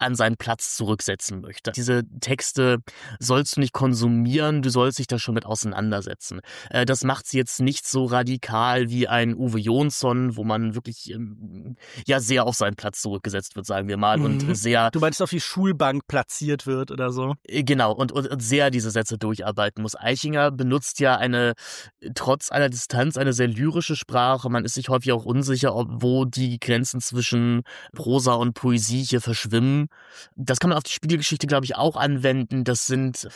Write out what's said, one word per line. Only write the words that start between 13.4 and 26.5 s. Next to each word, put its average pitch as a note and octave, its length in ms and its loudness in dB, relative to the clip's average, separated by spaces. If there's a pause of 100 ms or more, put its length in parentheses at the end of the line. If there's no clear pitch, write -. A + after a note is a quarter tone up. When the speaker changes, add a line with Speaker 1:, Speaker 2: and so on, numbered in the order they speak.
Speaker 1:
wird, G2 100 -10
sagen G2 220 -4
wir G2+ 100 -2
mal, G#2+ 240 4
und C#3 260 0
Speaker 2:
Mhm. F3 60 0
Speaker 1:
sehr A2+ 360 2
Speaker 2:
Du D#3+ 100 -2
meinst, D3+ 200 0
auf F#3 80 2
die E3+ 120 -2
Schulbank D3+ 680 0
platziert D3 580 -2
wird C3+ 240 -2
oder B2+ 220 -4
so? C3 220 -4 (120)
Speaker 1:
Äh, C#3+ 160 -2
genau, B2 300 4
und, B2+ 180 0
und, C3+ 160 -2
und C#3 160 -6
sehr C#3 280 4
diese A#2 200 0
Sätze A2 280 -2
durcharbeiten G#2 640 -2
muss. G#2+ 140 -6
Eichinger D3 540 0
benutzt B2+ 500 -2
ja C3 180 6
eine, A#2+ 340 2 (640)
trotz - 360 -2
aller C#3 200 2
Distanz, B2+ 480 -2
eine C3+ 160 2
sehr B2 140 2
lyrische D3+ 480 0
Sprache. B2 520 0
Man A#2+ 160 0
ist - 80 -4
sich C3 160 -6
häufig B2+ 240 2
auch A#2 140 0
unsicher, C3 500 2
ob, A#2+ 140 -2
wo B2 340 2
die B2 340 -2